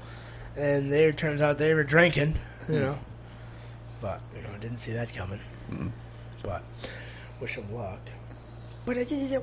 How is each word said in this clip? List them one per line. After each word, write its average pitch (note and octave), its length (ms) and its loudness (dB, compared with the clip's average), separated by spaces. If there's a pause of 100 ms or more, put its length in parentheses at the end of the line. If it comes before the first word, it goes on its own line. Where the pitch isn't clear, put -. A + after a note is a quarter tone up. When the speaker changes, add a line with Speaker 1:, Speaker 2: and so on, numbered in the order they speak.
(560)
Speaker 1:
and C#3+ 380 4
they, D#3 120 10
it D3+ 120 6
turns D3 240 2
out D3 160 6
they D#3 160 6
were D#3 100 6
drinking, D#3 520 6 (340)
you D#3 60 4
Speaker 2:
Hmm. D3 60 4
Speaker 1:
know. C3+ 180 2 (1000)
But, F#2+ 220 -4 (140)
you G#2 80 -10
know, G2 120 -8
I G2+ 40 -10
didn't A#2 180 -6
see A#2 160 -4
that A#2 220 -4
coming. F#2+ 240 -4 (280)
Speaker 3:
Hmm. - 200 -4 (560)
Speaker 1:
But - 180 -4 (800)
wish - 160 -4
'em G#2 160 -6
luck. G2+ 260 -6 (840)
But, A#3+ 120 2
uh, - 20 2
yeah, B3 180 0
yeah, C4+ 140 0
yeah, C4+ 120 4